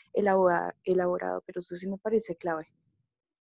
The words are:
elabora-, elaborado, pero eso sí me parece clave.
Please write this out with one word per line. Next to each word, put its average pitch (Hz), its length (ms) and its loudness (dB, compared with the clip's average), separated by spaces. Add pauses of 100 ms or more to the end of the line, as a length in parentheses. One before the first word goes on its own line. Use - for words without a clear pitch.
(140)
elabora-, 180 680 4
elaborado, 180 640 0
pero 180 140 -12
eso 175 160 -10
sí 185 120 -10
me 196 100 -6
parece 214 400 -2
clave. 160 300 -6 (880)